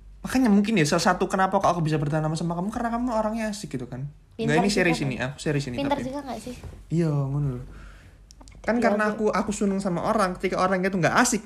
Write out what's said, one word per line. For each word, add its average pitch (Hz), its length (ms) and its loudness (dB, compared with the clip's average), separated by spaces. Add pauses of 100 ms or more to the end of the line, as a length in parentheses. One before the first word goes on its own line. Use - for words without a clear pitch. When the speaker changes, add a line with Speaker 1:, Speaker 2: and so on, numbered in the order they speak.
(200)
Speaker 1:
makanya 262 280 2
mungkin 208 260 6
ya 170 100 4
salah 170 220 2
satu 185 200 2
kenapa 190 300 2
kok 190 140 4
aku 175 100 0
bisa 156 160 0
bertahan 151 240 0
lama 156 140 0
sama 170 200 -2
kamu, 180 160 -4
karena 233 200 -4
kamu 240 200 -2
orangnya 220 380 0
asik 202 240 -8
gitu 123 120 -6
kan. 127 200 -8 (280)
Speaker 2:
Pinter 147 220 0
Speaker 1:
Nggak, 160 40 6
ini 190 80 4
Speaker 2:
juga 202 120 0
Speaker 1:
serius 175 180 4
Speaker 2:
kan? 151 80 -2
Speaker 1:
ini, 131 140 -2
aku 127 200 -4
serius 143 280 -2
ini 123 100 -8
Speaker 2:
Pinter 277 200 0
Speaker 1:
tapi. 240 100 -4
Speaker 2:
juga 262 160 -6
nggak 233 180 -10
sih? 247 140 -12 (340)
Speaker 1:
Iya, 165 220 0
ngono 143 420 0
loh. 123 120 -8 (960)
Kan 220 160 0
Speaker 2:
Tapi 240 60 0
Speaker 1:
karena 208 240 2
Speaker 2:
aku 214 200 -2
Speaker 1:
aku, 196 80 2
aku 196 200 -2
seneng 196 240 0
sama 185 240 -2
orang, 202 320 2
ketika 185 240 -4
orang 185 220 2
itu 185 140 0
nggak 151 200 2
asik, 214 320 2